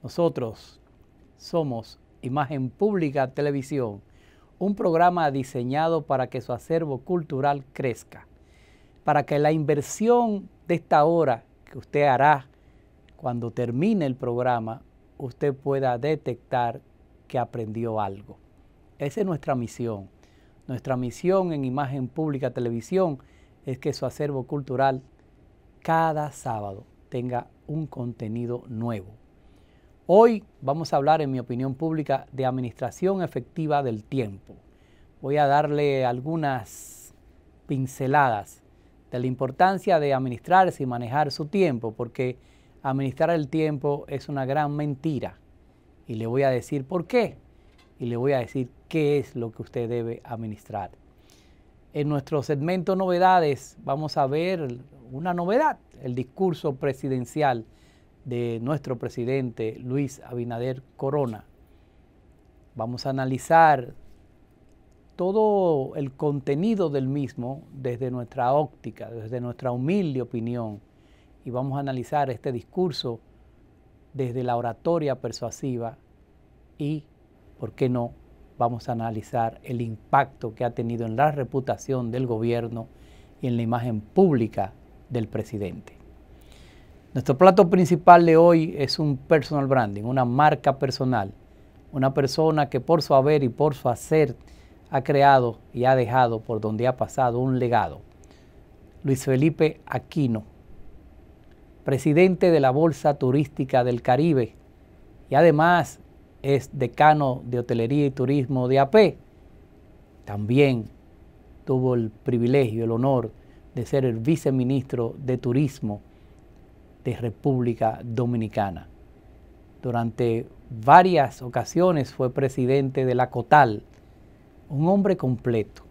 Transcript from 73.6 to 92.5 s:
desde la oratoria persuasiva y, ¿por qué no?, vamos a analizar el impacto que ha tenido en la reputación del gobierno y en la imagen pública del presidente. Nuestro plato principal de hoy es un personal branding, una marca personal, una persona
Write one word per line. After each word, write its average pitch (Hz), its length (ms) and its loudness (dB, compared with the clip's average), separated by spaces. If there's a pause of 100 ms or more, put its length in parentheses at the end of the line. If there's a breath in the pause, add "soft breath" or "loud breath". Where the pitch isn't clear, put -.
desde 127 300 -4
la 120 140 -2
oratoria 135 640 -2
persuasiva 117 760 -8 (800)
y, 151 280 -6 (520)
¿por 107 140 -10
qué 135 160 -2
no?, 123 240 -2 (460)
vamos 120 320 -2
a - 20 -6
analizar 113 720 -4
el 123 160 -6
impacto 120 760 -2
que 123 120 -4
ha 117 60 0
tenido 117 340 -4
en 110 100 -6
la 147 160 4
reputación 127 800 -4
del 127 160 -4
gobierno 117 640 -4 (520 soft breath)
y 135 60 -4
en 120 80 0
la 117 60 0
imagen 117 400 -4
pública 113 720 0 (360)
del 117 200 -4
presidente. 101 640 -8 (1200 soft breath)
Nuestro 131 240 0
plato 185 320 8
principal 175 560 8
de 160 100 8
hoy 170 420 6
es 139 220 -2
un 147 160 0
personal 143 520 0
branding, 107 360 0
una 127 220 0
marca 139 520 2
personal, 127 540 -2 (600)
una 135 200 0
persona 151 540 2